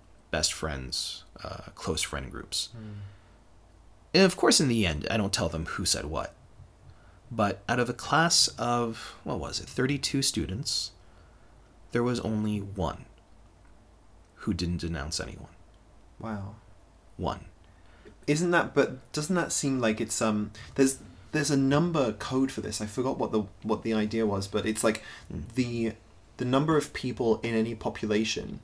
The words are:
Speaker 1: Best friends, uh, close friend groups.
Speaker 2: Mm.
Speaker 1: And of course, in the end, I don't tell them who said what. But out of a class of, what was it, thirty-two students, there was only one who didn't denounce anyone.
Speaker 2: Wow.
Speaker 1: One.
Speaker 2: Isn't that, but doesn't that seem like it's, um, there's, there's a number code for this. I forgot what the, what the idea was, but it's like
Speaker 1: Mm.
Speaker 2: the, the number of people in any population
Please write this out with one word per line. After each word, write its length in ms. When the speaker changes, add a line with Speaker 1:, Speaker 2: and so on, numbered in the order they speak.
Speaker 1:
Best 240
friends, 720
uh, 300
close 300
friend 280
groups. 460
Speaker 2:
Mm. 220
Speaker 1:
And 120
of 120
course, 240
in 60
the 180
end, 240
I 80
don't 160
tell 160
them 160
who 200
said 200
what. 300
But 380
out 100
of 100
a 40
class 640
of, 680
what 160
was 200
it, 100
thirty-two 520
students, 720
there 100
was 160
only 400
one 460
who 180
didn't 280
denounce 380
anyone. 300
Speaker 2:
Wow. 360
Speaker 1:
One. 280
Speaker 2:
Isn't 240
that, 220
but 400
doesn't 220
that 160
seem 280
like 220
it's, 200
um, 300
there's, 240
there's 200
a 60
number 560
code 380
for 100
this. 200
I 40
forgot 320
what 140
the, 120
what 200
the 100
idea 320
was, 220
but 180
it's 180
like 200
Speaker 1:
Mm. 100
Speaker 2:
the, 380
the 80
number 320
of 160
people 480
in 140
any 200
population 880